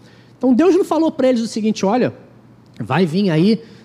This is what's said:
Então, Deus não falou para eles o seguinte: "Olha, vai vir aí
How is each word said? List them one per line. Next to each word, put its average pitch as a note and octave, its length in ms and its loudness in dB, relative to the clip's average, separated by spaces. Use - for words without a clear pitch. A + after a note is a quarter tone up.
Então, C4 160 0
Deus D#4 220 4
não F#4+ 100 0
falou D#4+ 260 -2
para B3+ 180 0
eles A#3+ 120 0
o A3+ 60 -6
seguinte: G#3+ 360 -4
"Olha, G3+ 300 0
vai C3+ 280 0
vir F#3 240 -2
aí F3+ 280 2